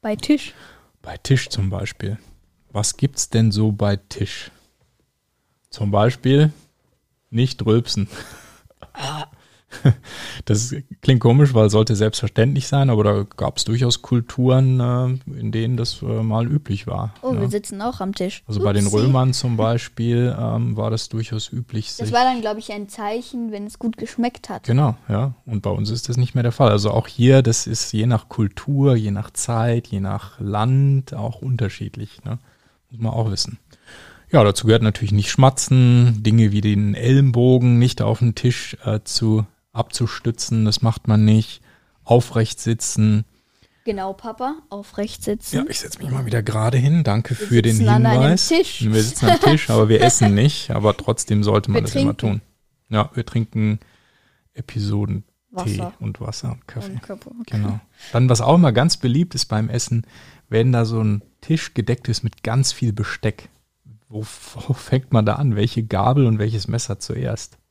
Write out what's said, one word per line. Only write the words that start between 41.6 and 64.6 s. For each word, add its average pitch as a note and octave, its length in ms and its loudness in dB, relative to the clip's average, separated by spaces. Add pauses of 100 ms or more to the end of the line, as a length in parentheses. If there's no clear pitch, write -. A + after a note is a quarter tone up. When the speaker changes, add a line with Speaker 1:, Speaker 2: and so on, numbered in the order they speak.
Speaker 2:
Aufrecht A#2 560 0
sitzen. A2 640 0 (600)
Speaker 1:
Genau, G3 260 -6
Papa, B3 440 -8 (120)
aufrecht - 560 -10
sitzen. G#3 320 -6
Speaker 2:
Ja, B3+ 100 -2
ich - 140 -8
setz - 180 -14
mich C#3 120 -8
mal C3 160 -4
wieder A2+ 160 -2
gerade A2 340 -2
hin. C#3+ 280 4
Danke G#2+ 260 0 (100)
Speaker 1:
Wir G#2 60 -6
Speaker 2:
für A#2 160 4
den A2+ 140 2
Speaker 1:
sitzen A2 120 4
an A#2+ 160 6
einem B2 160 4
Speaker 2:
Hinweis. D#3 280 4
Speaker 1:
Tisch. E4+ 360 0
Speaker 2:
Wir A2 180 4
sitzen B2 280 0
am F4 100 4
Tisch, D3+ 300 2
aber A2 180 4
wir A2 140 6
essen G#2 320 4
nicht. B2 380 2
Aber G#2 220 2
trotzdem - 480 -2
sollte G#2 280 0
man G2+ 60 2
Speaker 1:
Wir - 80 2
Speaker 2:
das - 100 -8
immer C#4 200 0
Speaker 1:
trinken. - 280 -2
Speaker 2:
tun. - 60 -20 (420)
Ja, G#2+ 240 0
wir A#2+ 100 -6
trinken A2 560 -2 (720)
Episoden G2+ 720 -6 (400)
Tee G2 140 -4
Speaker 1:
Wasser. F3 220 -8
Speaker 2:
und G#2 200 -8
Wasser A#2 320 -8
und - 140 -16
Kaffee. A#2 260 -12
Speaker 1:
Und - 100 -12
Kaffee, - 280 -16 (100)
okay. A3+ 160 -10
Speaker 2:
Genau. G#2 240 -4 (320)
Dann, B2 160 2
was A2+ 120 2
auch B2 140 2
immer E3 180 6
ganz C3 240 2
beliebt C#3 380 -2
ist - 120 -4
beim A2 220 -2
Essen, A#2 380 -4 (420)
wenn A#2 240 2
da A#2 120 2
so A2+ 180 -2
ein G#2+ 200 0 (180)
Tisch - 340 -4
gedeckt A#2+ 340 -2
ist A2+ 140 -2
mit - 200 -6
ganz B2 300 0
viel A#2 200 -2
Besteck. - 560 -6 (600)
Wo, G#2+ 160 -10 (420)